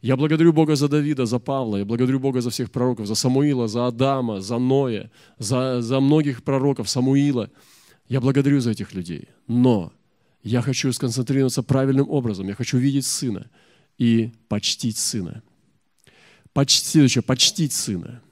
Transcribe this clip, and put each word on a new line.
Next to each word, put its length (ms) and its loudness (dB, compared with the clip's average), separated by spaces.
Я 160 0
благодарю 360 4
Бога 220 4
за 140 2
Давида, 380 0
за 100 0
Павла, 400 -2
я 80 -2
благодарю 340 0
Бога 220 -2
за 80 -2
всех 220 -6
пророков, 340 -2
за 100 -4
Самуила, 520 2
за 200 -2
Адама, 540 -2
за 160 -6
Ноя, 540 0
за, 440 -2
за 180 0
многих 440 2
пророков, 460 0
Самуила. 640 0
Я 140 -2
благодарю 380 2
за 120 0
этих 220 -8
людей, 360 -10
но 460 2
я 180 0
хочу 300 -2
сконцентрироваться 720 -2
правильным 460 2
образом. 380 -4
Я 60 -6
хочу 240 -4
видеть 280 0
Сына 440 -6
и 340 2
почтить 480 -4
Сына. 440 -6
Поч-, 300 2
следующее, 400 4
почтить 520 0
Сына. 480 -6